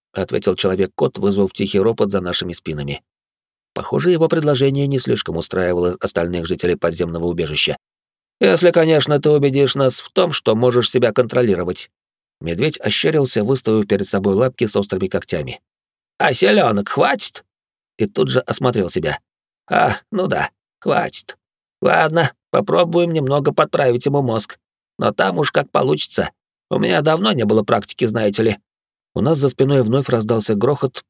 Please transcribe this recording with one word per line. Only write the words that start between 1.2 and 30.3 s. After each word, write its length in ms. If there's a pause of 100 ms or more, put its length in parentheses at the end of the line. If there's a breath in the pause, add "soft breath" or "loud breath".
тихий 280
ропот 300
за 100
нашими 320
спинами. 500 (720)
Похоже, 360
его 180
предложение 580
не 120
слишком 380
устраивало 640
остальных 460
жителей 300
подземного 500
убежища. 500 (640)
"Если, 300
конечно, 500
ты 100
убедишь 440
нас 260
в 120
том, 200
что 220
можешь 360
себя 220
контролировать". 760 (500)
Медведь 400
ощерился, 640
выставив 420
перед 200
собой 280
лапки 320
с 100
острыми 320
когтями. 520 (580)
"А 140
селёнок 560
хватит?" 560 (540)
И 80
тут 220
же 120
осмотрел 500
себя. 300 (500)
"А, 260 (140)
ну 160
да, 240 (300)
хватит. 580 (420)
Ладно, 520 (180)
попробуем 640
немного 400
подправить 520
ему 180
мозг. 360 (400)
Но 140
там 260
уж 120
как 200
получится. 600 (400)
У 80
меня 220
давно 320
не 120
было 180
практики, 420
знаете 380
ли". 160 (580)
У 60
нас 160
за 100
спиной 340
вновь 280
раздался 440